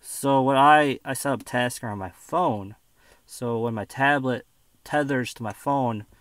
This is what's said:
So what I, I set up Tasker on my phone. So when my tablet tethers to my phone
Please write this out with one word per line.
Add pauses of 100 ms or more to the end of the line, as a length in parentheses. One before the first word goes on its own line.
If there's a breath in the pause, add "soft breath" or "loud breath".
So
what
I,
I
set
up
Tasker
on
my
phone. (500 soft breath)
So
when
my
tablet (380)
tethers
to
my
phone (140)